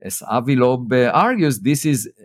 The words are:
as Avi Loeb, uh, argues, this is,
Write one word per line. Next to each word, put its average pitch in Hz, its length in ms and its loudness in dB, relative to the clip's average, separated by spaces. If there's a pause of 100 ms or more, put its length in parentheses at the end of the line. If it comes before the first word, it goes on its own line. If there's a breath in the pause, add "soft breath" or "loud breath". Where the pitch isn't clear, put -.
as - 200 -12
Avi 123 340 -2
Loeb, 127 360 2
uh, 123 200 4
argues, 170 480 0
this 139 240 0
is, 123 240 -2 (160)